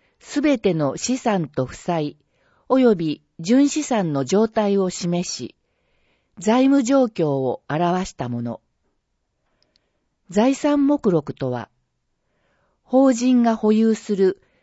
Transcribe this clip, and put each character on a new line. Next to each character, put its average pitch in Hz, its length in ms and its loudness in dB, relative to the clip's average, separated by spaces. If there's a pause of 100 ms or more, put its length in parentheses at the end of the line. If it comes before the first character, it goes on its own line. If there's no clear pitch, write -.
(200)
す - 220 -6
べ 285 160 2
て 190 160 0
の 156 220 -2
資 254 220 -4
産 190 320 -2
と 131 160 -4
負 - 100 -16
債、 156 420 -6 (520)
及 247 260 4
び 160 260 -4 (180)
純 247 280 2
資 294 160 -2
産 190 300 -2
の 139 100 -2
状 202 240 2
態 208 300 0
を 185 120 0
示 175 400 -4
し、 - 260 -12 (840)
財 233 280 2
務 277 160 4
状 262 240 2
況 165 260 -2
を 131 360 -2
表 175 380 -2
し - 80 -16
た 123 160 -8
も 120 120 -6
の。 120 200 -10 (1700)
財 233 260 0
産 294 320 0
目 285 240 0
録 151 220 -2
と 127 180 -6
は、 117 180 -10 (1120)
法 262 280 4
人 247 320 2
が 226 140 2
保 214 160 2
有 220 220 2
す 208 200 -6
る 190 260 0 (220)